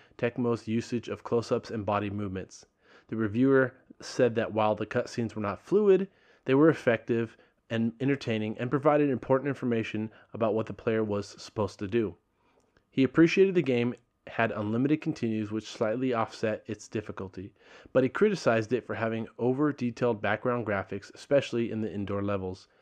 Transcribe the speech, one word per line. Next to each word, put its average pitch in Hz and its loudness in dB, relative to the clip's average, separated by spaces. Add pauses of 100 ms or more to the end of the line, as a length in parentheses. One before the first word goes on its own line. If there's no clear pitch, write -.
(180)
Tecmo's 120 -2
usage 113 -2
of - -8
close-ups 117 -2
and 107 -6
body 104 -2
movements. 98 -8 (440)
The 117 -6
reviewer 123 2 (260)
said 120 2
that 101 -2
while 107 2
the 107 -4
cutscenes 117 -4
were 107 -6
not - -4
fluid, 196 4 (380)
they 131 2
were 156 8
effective 117 0 (320)
and 113 0
entertaining 113 -2
and 127 -4
provided 147 2
important 131 0
information 113 -2 (240)
about 107 0
what 110 -2
the 107 -10
player 110 -2
was 101 -4
supposed - -6
to 104 -6
do. 104 0 (720)
He 135 2
appreciated 175 6
the 175 4
game 123 2 (320)
had 113 0
unlimited 117 0
continues 110 -2
which 110 -6
slightly 123 -2
offset 110 -2
its - -10
difficulty, 98 -8 (420)
but 131 6
he 127 2
criticized 123 2
it 117 -2
for 107 -6
having 113 -2 (100)
over-detailed 123 0
background 113 0
graphics, 98 -4
especially 120 0
in 110 -4
the 101 -4
indoor 101 -4
levels, 95 -4 (140)